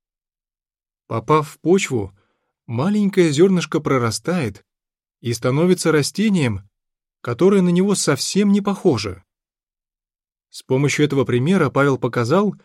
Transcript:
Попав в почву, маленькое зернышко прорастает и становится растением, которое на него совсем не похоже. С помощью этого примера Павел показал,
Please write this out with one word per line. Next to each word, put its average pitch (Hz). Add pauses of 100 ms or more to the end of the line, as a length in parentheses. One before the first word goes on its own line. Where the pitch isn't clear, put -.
(1080)
Попав 147
в -
почву, 151 (500)
маленькое 185
зернышко 170
прорастает 135 (560)
и 120
становится 156
растением, 151 (520)
которое 180
на 180
него 185
совсем 185
не 202
похоже. 170 (1300)
С -
помощью 139
этого 139
примера 139
Павел 139
показал, 127 (100)